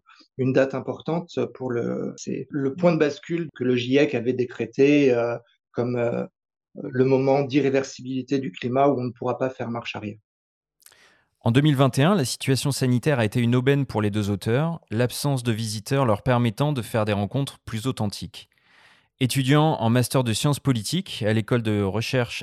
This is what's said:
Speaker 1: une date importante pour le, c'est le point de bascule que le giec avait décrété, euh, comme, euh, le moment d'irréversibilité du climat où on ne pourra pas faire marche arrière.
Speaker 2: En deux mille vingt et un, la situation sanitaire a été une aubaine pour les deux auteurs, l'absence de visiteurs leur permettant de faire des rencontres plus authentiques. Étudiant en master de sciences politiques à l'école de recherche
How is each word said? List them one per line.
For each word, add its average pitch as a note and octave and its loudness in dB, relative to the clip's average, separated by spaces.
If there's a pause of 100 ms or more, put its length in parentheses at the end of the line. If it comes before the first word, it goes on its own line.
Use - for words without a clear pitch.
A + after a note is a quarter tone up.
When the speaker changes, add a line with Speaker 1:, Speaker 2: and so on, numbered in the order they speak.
(360)
Speaker 1:
une C3 0
date C3+ 2
importante D3 -6 (160)
pour B2+ -8
le, A#2+ -4
c'est - -8
le C3+ -2
point F3 2
de D#3 0
bascule D#3+ -2
que B2+ -4
le B2+ 2
giec C3 2
avait A#2+ -2
décrété, C3+ 2
euh, A#2 0 (340)
comme, B2 -2
euh, A#2+ -2 (560)
le C3 0
moment C3+ 4
d'irréversibilité C3 -2
du B2+ -6
climat C3+ 0
où B2 2
on B2 -4
ne B2 -6
pourra B2 -6
pas C3 -2
faire A#2+ -8
marche A#2 -8
arrière. G#2+ -10 (1200)
Speaker 2:
En A#2+ 2
deux C#3+ 6
mille D3 4
vingt C3+ 2
et C3 4
un, G3 4
la C#3 0
situation C3+ -2
sanitaire B2+ 0
a A2+ 2
été A#2+ 0
une A#2+ 2
aubaine C3+ 2
pour G#2+ -2
les G#2 0
deux G2+ -2
auteurs, B2+ -2 (100)
l'absence B2 -2
de A#2+ 0
visiteurs A2 -2
leur G#2 2
permettant B2 2
de B2 -2
faire G#2+ -2
des G#2 0
rencontres G#2 -2
plus A2 -8
authentiques. - -6 (720)
Étudiant C#3 2
en A2+ 0
master B2 2
de A2+ 0
sciences C#3+ 0
politiques C3+ -2
à G#2+ 2
l'école A2+ 0
de G#2+ 0
recherche A2+ -2